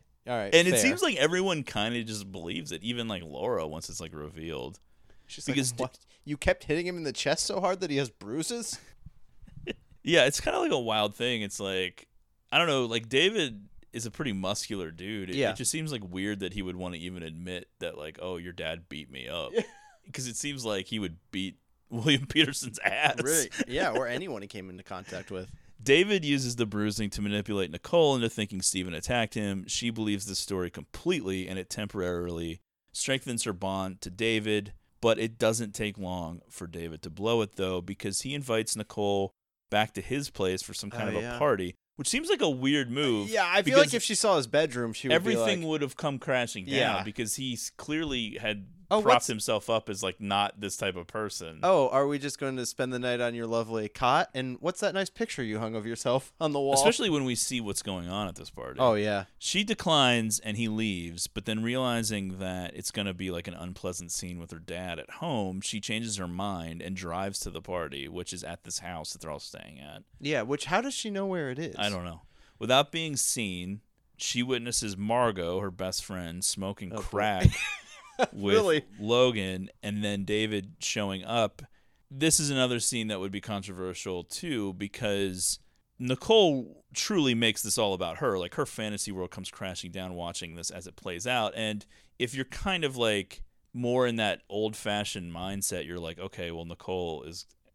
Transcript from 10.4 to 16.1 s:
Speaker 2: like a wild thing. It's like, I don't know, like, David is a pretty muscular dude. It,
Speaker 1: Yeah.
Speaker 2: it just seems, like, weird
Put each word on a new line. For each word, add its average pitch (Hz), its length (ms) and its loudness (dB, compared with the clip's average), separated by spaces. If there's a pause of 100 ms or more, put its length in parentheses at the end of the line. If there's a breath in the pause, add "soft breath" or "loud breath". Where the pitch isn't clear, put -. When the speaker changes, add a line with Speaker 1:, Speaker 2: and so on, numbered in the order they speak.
Speaker 2:
like 330 120 2
a 143 80 4
wild 107 360 2
thing. 120 260 0
It's 101 180 -6
like, 92 480 -2 (440)
I 139 60 6
don't 170 100 6
know, 135 180 4
like, 113 240 -2
David 139 580 2 (240)
is 113 140 -6
a 110 60 -8
pretty 131 220 -2
muscular 95 580 -2
dude. 92 400 -8
It, 87 40 -4
Speaker 1:
Yeah. 131 160 2
Speaker 2:
it 95 40 -4
just 123 160 -2
seems, 156 200 -4
like, 117 120 -6
weird 95 380 -4